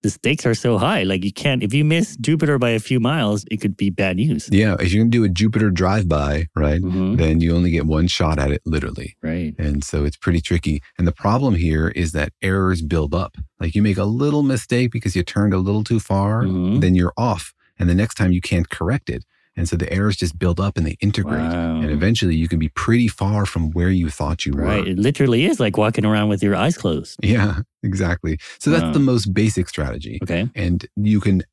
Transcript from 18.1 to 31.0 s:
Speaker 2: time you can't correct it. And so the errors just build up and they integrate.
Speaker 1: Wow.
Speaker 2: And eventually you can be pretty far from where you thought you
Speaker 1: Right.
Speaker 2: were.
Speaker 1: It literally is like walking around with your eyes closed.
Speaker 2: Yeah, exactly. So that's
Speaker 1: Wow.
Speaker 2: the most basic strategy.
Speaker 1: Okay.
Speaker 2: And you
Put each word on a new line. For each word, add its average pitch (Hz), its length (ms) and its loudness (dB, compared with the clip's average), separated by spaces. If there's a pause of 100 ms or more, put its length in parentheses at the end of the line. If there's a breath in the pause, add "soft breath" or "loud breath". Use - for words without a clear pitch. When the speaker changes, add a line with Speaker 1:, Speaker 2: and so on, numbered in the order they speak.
Speaker 2:
time 92 180 2
you 90 80 2
can't 87 300 -2
correct 110 400 -4
it. - 140 -8 (300)
And 85 140 -4
so - 80 -2
the - 160 -2
errors 98 240 0
just 85 220 -4
build 87 220 0
up 98 180 -2
and 82 80 0
they 78 160 -4
integrate. 101 360 -2 (140)
Speaker 1:
Wow. 82 300 -2
Speaker 2:
And 76 80 -2
eventually 87 440 2
you 80 140 0
can 85 100 0
be 78 120 0
pretty 120 360 2
far 104 380 0
from 82 280 -2
where 87 180 2
you 87 180 2
thought 73 380 -4
you 71 80 -2
Speaker 1:
Right. 92 280 0
Speaker 2:
were. - 100 -4
Speaker 1:
It 92 60 -2
literally 127 460 2
is 120 160 0
like 104 160 0
walking 107 300 2
around 107 240 2
with 98 120 0
your 101 140 2
eyes 147 220 0
closed. 80 440 -4
Speaker 2:
Yeah, 101 380 2 (220)
exactly. 87 560 -2 (200 loud breath)
So - 120 0
that's 160 140 4
Speaker 1:
Wow. 117 80 -2
Speaker 2:
the 113 80 2
most 117 340 2
basic 104 340 2
strategy. 62 540 -6
Speaker 1:
Okay. 87 320 -2
Speaker 2:
And 87 320 -2 (100)
you 104 240 2